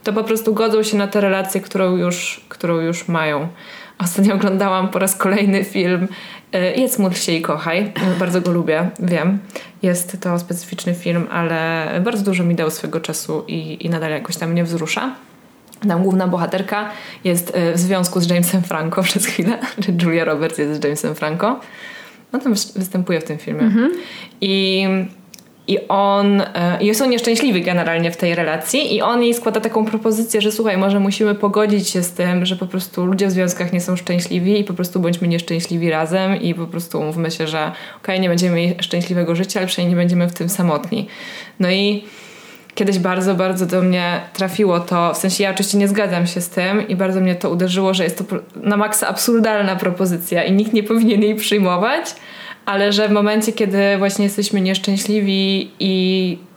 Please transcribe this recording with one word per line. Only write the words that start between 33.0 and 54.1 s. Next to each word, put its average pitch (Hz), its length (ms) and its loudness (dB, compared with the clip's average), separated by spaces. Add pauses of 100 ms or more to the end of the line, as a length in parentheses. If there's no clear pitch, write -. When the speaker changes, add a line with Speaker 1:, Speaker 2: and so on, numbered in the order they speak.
Speaker 1:
ludzie 190 220 2
w 190 40 2
związkach 180 420 0
nie 175 80 0
są 180 140 -2
szczęśliwi 175 640 0
i 202 40 0
po 190 100 -4
prostu 180 260 -2
bądźmy 175 280 0
nieszczęśliwi 170 640 -2
razem 180 520 0
i 170 120 0
po 170 140 -6
prostu 170 320 -6
umówmy 160 320 -2
się, 160 160 -4
że 156 240 -2 (320)
okej, 190 160 0
nie 185 100 2
będziemy 175 260 2
mieli 175 240 2
szczęśliwego 175 560 -2
życia, 190 240 -2
ale 185 80 0
przynajmniej 175 280 0
nie 175 60 2
będziemy 175 280 2
w 175 40 -6
tym 175 160 -4
samotni. 160 580 -2 (520)
No 180 120 2
i 202 320 2 (720)
kiedyś 196 240 2
bardzo, 185 360 2
bardzo 185 300 0
do 180 160 0
mnie 175 400 2 (120)
trafiło 185 460 2
to, 170 340 2
w 160 40 -4
sensie 190 260 0
ja 190 80 2
oczywiście 196 260 0
nie 202 100 4
zgadzam 180 400 2
się 175 140 -4
z - 80 -6
tym 196 380 0
i 190 80 -2
bardzo 185 260 0
mnie 180 140 2
to 175 140 -2
uderzyło, 185 440 0
że 185 100 0
jest 160 140 -2
to 190 60 -6
pro-, - 160 -4 (160)
na 202 220 0
maksa 208 300 0
absurdalna 208 680 2
propozycja 180 680 0
i 185 80 0
nikt 214 220 4
nie 208 100 2
powinien 220 400 4
jej 214 120 2
przyjmować, 208 720 0 (600)
ale 202 280 2
że 214 160 2
w - 20 4
momencie, 214 420 2
kiedy 202 440 2
właśnie 196 280 2